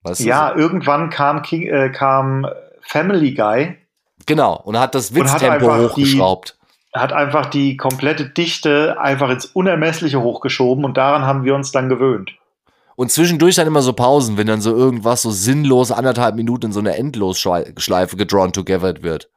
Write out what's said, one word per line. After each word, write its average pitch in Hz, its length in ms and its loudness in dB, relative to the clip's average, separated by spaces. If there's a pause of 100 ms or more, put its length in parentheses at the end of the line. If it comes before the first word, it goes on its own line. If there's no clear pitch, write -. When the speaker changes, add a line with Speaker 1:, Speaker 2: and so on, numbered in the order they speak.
Speaker 1:
weißt 90 180 -6
du? 120 40 -2
Speaker 2:
Ja, 135 300 2
irgendwann 156 560 0
kam 143 320 -2
King, 165 240 -6
äh, 135 240 0
kam 135 560 0 (340)
Family 160 540 0
Guy. 113 420 0 (480)
Speaker 1:
Genau, 139 300 2
und 107 240 -6
hat - 160 0
das 127 160 -2
Speaker 2:
Und 123 60 -2
hat 135 260 2
Speaker 1:
Witztempo 131 260 4
Speaker 2:
einfach 117 280 2
die 143 60 2
Speaker 1:
hochgeschraubt. 135 540 0 (380)
Speaker 2:
hat 135 180 -4
einfach 143 340 0
die 139 300 0
komplette 135 540 -4
Dichte 160 720 0
einfach 139 300 0
ins 127 160 -4
Unermessliche 160 760 0
hochgeschoben 127 600 0
und 131 120 -2
daran 139 260 2
haben 135 200 0
wir 139 140 2
uns 139 160 -6
dann 131 160 0
gewöhnt. 123 420 0 (640)
Speaker 1:
Und 127 160 -4
zwischendurch 170 460 4
dann 165 100 4
immer 151 160 2
so 123 120 2
Pausen, 123 420 2
wenn 104 100 0
dann 110 140 0
so 110 160 0
irgendwas 123 460 2
so 110 100 -2
sinnlos 127 580 2
anderthalb 117 460 0
Minuten 117 300 -2
in 107 60 -4
so 101 60 -4
einer 104 160 -2
Endlosschleife 92 1200 -2
gedrawn 95 360 2
together 92 500 -2
wird. 80 340 -6